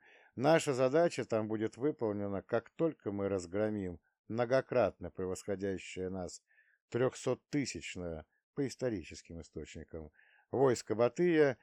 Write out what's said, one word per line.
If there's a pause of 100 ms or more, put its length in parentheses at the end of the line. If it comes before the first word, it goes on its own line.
(360)
наша
задача
там
будет
выполнена,
как
только
мы
разгромим (280)
многократно
превосходящее
нас (460)
трехсоттысячное, (280)
по
историческим
источникам, (400)
войско
Батыя